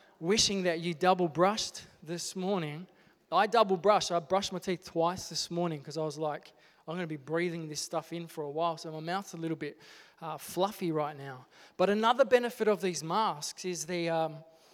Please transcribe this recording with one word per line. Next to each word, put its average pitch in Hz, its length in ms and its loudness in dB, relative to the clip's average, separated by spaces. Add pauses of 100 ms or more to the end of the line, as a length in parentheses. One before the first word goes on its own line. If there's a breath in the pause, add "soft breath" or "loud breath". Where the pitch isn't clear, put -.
(200 soft breath)
wishing 196 440 2
that 170 160 2
you 170 160 -2
double 180 320 4
brushed 185 560 0 (180)
this 160 340 -8
morning. 180 520 -4 (440 soft breath)
I 185 140 4
double 208 320 4
brushed. 185 340 4
I 170 60 2
brushed 185 340 0
my 180 60 -4
teeth 175 280 -4
twice 165 440 0
this - 220 -4
morning 170 320 -2
'cause 156 160 -8
I 156 40 0
was 151 140 -4
like, 151 340 -6 (360 soft breath)
"I'm 160 80 -6
gonna 180 100 -4
be 156 120 -8
breathing 165 520 -2
this 151 100 -6
stuff - 320 -4
in 170 140 -8
for 160 180 -10
a 143 60 -6
while," 160 260 0
so 160 160 -10
my 156 80 -8
mouth's 180 340 -6
a 175 40 -12
little 165 180 -2
bit, 147 220 -10 (460 loud breath)
uh, 156 160 -8
fluffy 180 520 -2
right 151 240 -2
now. 135 300 -12 (320 loud breath)
But 185 140 6
another 233 340 6
benefit 233 420 4
of 196 140 4
these 170 220 -2
masks 170 600 -2
is 170 220 -4
the, 170 240 -2
um, 160 340 0 (300 soft breath)